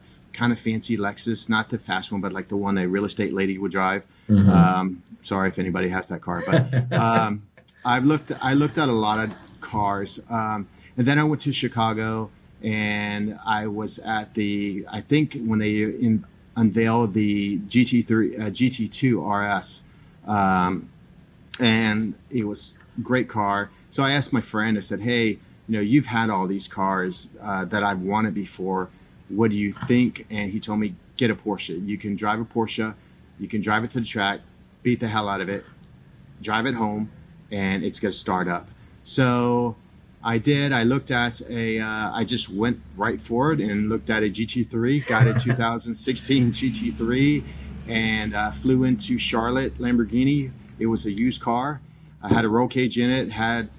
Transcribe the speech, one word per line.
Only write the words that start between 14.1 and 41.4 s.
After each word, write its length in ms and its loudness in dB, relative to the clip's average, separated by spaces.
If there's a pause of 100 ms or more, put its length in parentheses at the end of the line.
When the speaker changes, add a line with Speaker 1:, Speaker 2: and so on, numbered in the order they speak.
Speaker 1:
the, 580 -2
I 100 -8
think 320 2 (120)
when 140 2
they 240 0
in, 400 2 (320)
unveiled 580 4
the 440 2 (100)
G 160 6
T 180 4
three, 360 2
uh, 120 -4
G 200 2
T 180 -4
two 360 0
R 200 0
S, 400 -4 (440)
um, 640 2 (720)
and 540 2 (180)
it 140 -2
was 320 -10 (200)
a 40 -4
great 260 0
car. 420 0 (220)
So 120 0
I 80 2
asked 220 0
my 80 2
friend, 360 0
I 40 -4
said, 200 -6
"Hey, 260 2 (400)
you 20 -6
know, 120 0
you've 240 4
had 240 0
all 180 0
these 200 -4
cars, 640 -2 (120)
uh, 240 -4
that 180 -2
I've 180 0
wanted 320 0
before. 560 -4 (400)
What 220 2
do 60 0
you 160 0
think?" 560 0
And 220 -4
he 80 -4
told 200 -4
me, 160 -2 (220)
"Get 120 2
a 60 0
Porsche. 500 -6
You 120 -4
can 180 -4
drive 240 -2
a 60 -4
Porsche. 500 -4 (440)
You 80 -8
can 140 -4
drive 220 0
it 80 -6
to 80 -2
the 60 -2
track, 340 -2 (440)
beat 180 2
the 80 -2
hell 180 -2
out 140 -2
of 80 -6
it, 160 -6 (760)
drive 240 0
it 100 0
home, 340 -2 (420)
and 320 0
it's 160 -4
gonna 140 0
start 340 -2
up." 200 -4 (380)
So 720 2 (460)
I 160 0
did. 340 2
I 100 2
looked 280 0
at 280 0 (100)